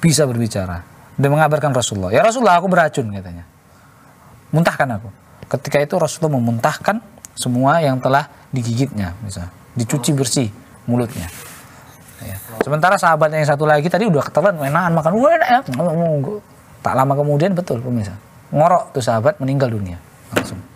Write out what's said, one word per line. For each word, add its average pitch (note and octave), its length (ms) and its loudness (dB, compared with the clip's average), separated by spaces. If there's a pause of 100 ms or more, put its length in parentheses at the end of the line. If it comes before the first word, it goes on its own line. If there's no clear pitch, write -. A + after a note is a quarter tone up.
Bisa D#3 240 4
berbicara. G#2 560 -4 (320)
Dan C#3 160 2
mengabarkan D3 460 2
Rasulullah, G2+ 340 -2
"Ya C3+ 160 4
Rasulullah, A3 320 4
aku F3 140 0
beracun," D#3 420 2
katanya. F2+ 320 -12 (1040)
"Muntahkan D#3 480 0
aku." G2 120 -12 (360)
Ketika - 320 -4
itu D3 240 0
Rasulullah D3+ 400 -2
memuntahkan D3 640 -2 (320)
semua C3+ 480 2
yang C3 160 0
telah C#3 320 0 (160)
digigitnya, A#2 720 -4
misalnya. F#2+ 320 -10 (240)
Dicuci B2 400 -2
bersih C3+ 320 0 (400)
mulutnya. A#2 400 -2 (920)
Ya. G#2 160 -12 (240)
Sementara E3+ 400 2
sahabat D#3+ 320 2
yang D#3 160 0
satu D3+ 160 2
lagi D3+ 240 4
tadi F3+ 160 2
udah F3 240 2
ketelan, F3 320 2
enakan E3 320 0
makan, D#3+ 240 2
wah C4+ 240 4
enak G#3+ 100 0
ya. B3 100 4 (1200)
Tak - 120 0
lama C3+ 200 2
kemudian, D3 400 2
betul E3 240 -4
pemirsa, A#2 360 -4 (360)
ngorok D#3+ 400 2
tuh C3+ 120 -4
sahabat, A#2 360 0
meninggal C3+ 320 0
dunia G2 240 -6 (400)
langsung. - 240 -6 (160)